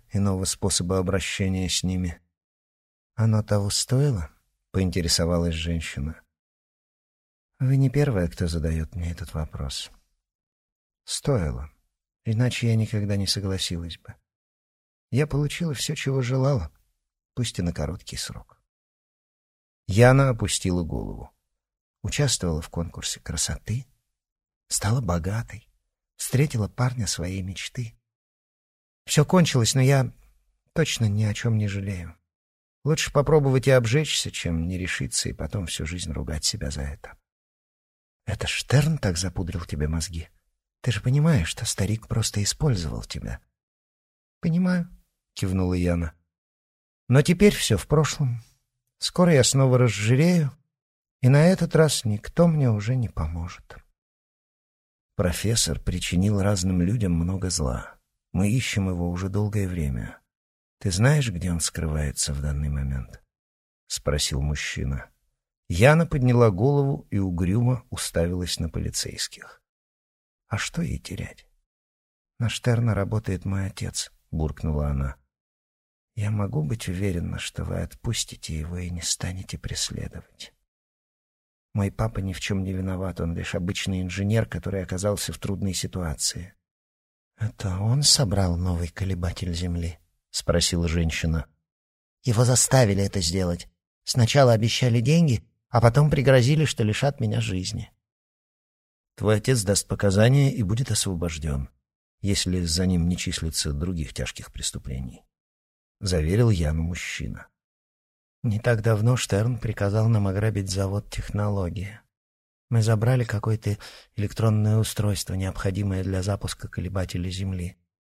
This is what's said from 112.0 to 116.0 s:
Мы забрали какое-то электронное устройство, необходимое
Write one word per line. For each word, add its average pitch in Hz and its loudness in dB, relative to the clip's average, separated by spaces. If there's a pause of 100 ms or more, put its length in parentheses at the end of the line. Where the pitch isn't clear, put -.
Мы 117 4
забрали 113 2
какое-то 107 -2 (380)
электронное 107 2
устройство, 104 -2
необходимое 95 -2